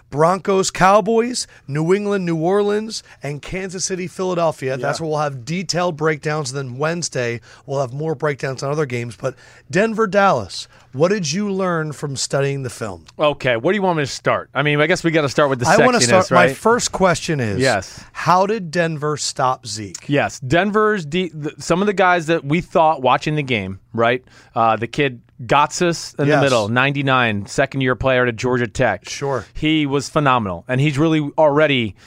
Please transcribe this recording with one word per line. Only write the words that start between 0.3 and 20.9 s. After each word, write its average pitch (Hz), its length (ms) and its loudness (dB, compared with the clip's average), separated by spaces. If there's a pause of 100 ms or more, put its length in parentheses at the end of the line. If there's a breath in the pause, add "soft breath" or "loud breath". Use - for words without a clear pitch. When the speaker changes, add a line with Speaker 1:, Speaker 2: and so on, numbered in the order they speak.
Speaker 1:
Cowboys, 220 760 2 (200 loud breath)
New 156 280 0
England, 202 320 -2
New 170 100 -2
Orleans, 208 640 -2 (200 loud breath)
and 143 200 -8
Kansas 185 440 -8
City, 185 200 -6
Philadelphia. 170 680 -2
That's 143 240 -4
Speaker 2:
Yeah. 165 60 -6
Speaker 1:
where 156 60 -4
we'll 151 80 -2
have 139 260 -6
detailed 175 500 -4
breakdowns. 151 560 -2
And 139 60 -6 (140)
then 123 60 -12
Wednesday, 139 600 -4 (260 loud breath)
we'll 139 140 -4
have 123 140 -4
more 156 200 -4
breakdowns 139 480 -4
on 139 80 -4
other 151 160 0
games. 120 340 -6
But 131 140 -4 (360 loud breath)
Denver, 220 360 2
Dallas, 180 600 0 (240 soft breath)
what 147 160 2
did 190 240 -2
you 202 180 -2
learn 175 420 -2
from 139 240 -8
studying 139 480 -2
the 120 60 -8
film? 90 360 -10 (120)
Speaker 2:
Okay, 143 380 2
what 135 160 0
do 214 40 0
you 202 60 -2
want 180 140 2
me 151 80 0
to - 60 -4
start? 104 440 -2
I 131 80 0
mean, 147 180 2
I 151 60 4
guess 175 160 0
we 170 80 2
gotta 156 200 2
start 147 200 4
with 135 100 -2
the 117 80 0
Speaker 1:
I 190 100 6
wanna 247 200 4
Speaker 2:
sexiness, - 40 2 (240)
Speaker 1:
start, - 40 -4
my 175 180 6
Speaker 2:
right? 135 80 -4
Speaker 1:
first 226 360 0
question 165 480 0
is, 107 200 -2
Speaker 2:
Yes. 120 380 0 (140 loud breath)
Speaker 1:
how 180 340 2
did 196 240 -4
Denver 151 460 -2
stop 131 500 -2
Zeke? 104 420 -10
Speaker 2:
Yes, 139 300 0
Denver's 202 680 0